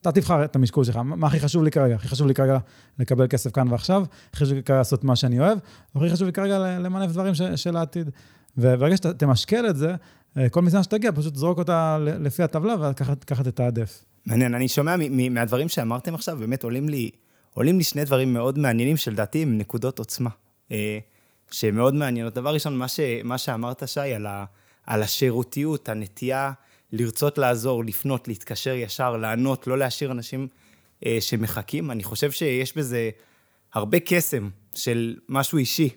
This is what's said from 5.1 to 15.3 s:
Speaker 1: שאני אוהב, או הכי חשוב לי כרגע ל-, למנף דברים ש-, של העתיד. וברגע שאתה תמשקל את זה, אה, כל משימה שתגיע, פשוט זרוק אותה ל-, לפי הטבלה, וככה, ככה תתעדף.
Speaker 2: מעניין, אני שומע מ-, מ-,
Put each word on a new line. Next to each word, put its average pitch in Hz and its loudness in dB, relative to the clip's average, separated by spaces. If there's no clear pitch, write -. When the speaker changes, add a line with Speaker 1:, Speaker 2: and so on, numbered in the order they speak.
Speaker 1:
שאני 123 2
אוהב, 202 4
או 139 0
הכי 170 2
חשוב 180 2
לי 180 -2
כרגע 196 0
ל-, 185 -2
למנף 185 -2
דברים 185 0
ש-, 151 0
של 170 -2
העתיד. 165 -4
וברגע 127 6
שאתה 175 0
תמשקל 196 2
את 165 0
זה, 156 0
אה, 131 2
כל 170 4
משימה 180 6
שתגיע, 214 2
פשוט 151 -2
זרוק 160 0
אותה 165 2
ל-, 151 -2
לפי 143 0
הטבלה, 170 0
וככה, 135 -2
ככה 127 -2
תתעדף. 120 -2
Speaker 2:
מעניין, 120 4
אני 127 -2
שומע 156 2
מ-, 175 0
מ-, 127 0